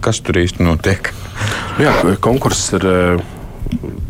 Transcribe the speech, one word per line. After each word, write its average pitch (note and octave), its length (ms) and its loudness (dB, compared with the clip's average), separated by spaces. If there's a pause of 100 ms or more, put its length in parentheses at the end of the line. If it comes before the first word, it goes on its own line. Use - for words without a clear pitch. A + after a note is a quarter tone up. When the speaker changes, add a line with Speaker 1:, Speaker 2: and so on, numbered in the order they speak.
Speaker 1:
Kas A2+ 200 0
tur - 120 -2
īsti F2 320 2
notiek? E2+ 480 0 (640)
Speaker 2:
Jā, G2+ 380 4
konkurss - 560 0
ir, F#2+ 140 2
eh, F2+ 340 4 (880)